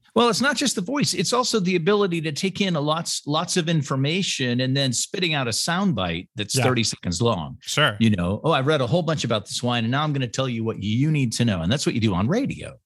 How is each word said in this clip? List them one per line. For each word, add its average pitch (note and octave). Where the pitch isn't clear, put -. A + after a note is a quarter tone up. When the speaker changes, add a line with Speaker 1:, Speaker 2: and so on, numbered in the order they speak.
Speaker 1:
Well, A#3+
it's A3
not C#4
just C4+
the G#3
voice. C4
It's F3+
also A#3+
the F#3
ability F3+
to D#3
take F#3
in F#3
a C#3+
lots, D3+
lots E3
of E3+
information C#3
and C3
then C3+
spitting E3
out C3
a A2+
soundbite A2
that's G#2
Speaker 2:
Yeah. B2
Speaker 1:
thirty B2
seconds -
long. F2
Speaker 2:
Sure. C#3+
Speaker 1:
You A2+
know, F#2+
"Oh, D#3
I've C3+
read D3+
a A#2+
whole F3
bunch D3+
about A2+
this -
wine, A#2+
and A#2
now C#3+
I'm D3+
gonna C3+
tell C3
you A2+
what A2
you A#2+
need C#3
to A#2+
know." F#2+
And E2+
that's D3
what -
you A2+
do G#2
on G2
radio, F#3